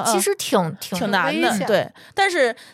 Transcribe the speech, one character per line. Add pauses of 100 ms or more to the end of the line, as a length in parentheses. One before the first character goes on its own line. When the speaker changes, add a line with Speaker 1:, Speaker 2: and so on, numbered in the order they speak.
Speaker 1:
啊。
Speaker 2:
其
实
挺，
挺
Speaker 1:
挺
难
的，
Speaker 3:
危
险。
Speaker 1:
对。 (240)
但
是 (180)